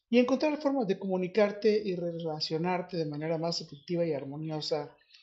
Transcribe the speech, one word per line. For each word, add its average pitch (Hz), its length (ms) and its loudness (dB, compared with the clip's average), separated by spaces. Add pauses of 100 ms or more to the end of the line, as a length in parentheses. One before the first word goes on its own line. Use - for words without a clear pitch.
y 233 100 8
encontrar 269 420 4
formas 277 260 2
de 190 120 0
comunicarte 202 840 2
y 190 120 -2
relacionarte 170 1000 -2
de 160 80 0
manera 156 320 -2
más 165 240 -2
efectiva 170 440 -4
y 160 80 0
armoniosa 147 840 -4 (280)